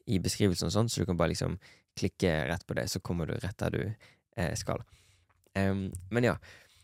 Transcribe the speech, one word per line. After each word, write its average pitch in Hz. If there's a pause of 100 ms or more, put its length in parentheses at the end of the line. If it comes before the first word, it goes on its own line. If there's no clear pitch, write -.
i 98
beskrivelsen 87
og 82
sånn, 107
så -
du 87
kan 87
bare 82
liksom 87 (340)
klikke 80
rett 82
på -
det, 67
så -
kommer 85
du -
rett -
der 87
du, - (440)
eh, -
skal. - (760)
Ehm, 98 (180)
men 120
ja, 98 (480)